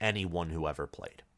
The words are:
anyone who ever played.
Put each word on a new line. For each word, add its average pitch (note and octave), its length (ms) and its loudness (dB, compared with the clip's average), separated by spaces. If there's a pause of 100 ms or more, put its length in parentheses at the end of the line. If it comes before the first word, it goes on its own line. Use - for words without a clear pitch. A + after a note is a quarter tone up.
anyone F#2 500 2
who D#2+ 160 0
ever D2 200 0
played. - 360 -12 (160)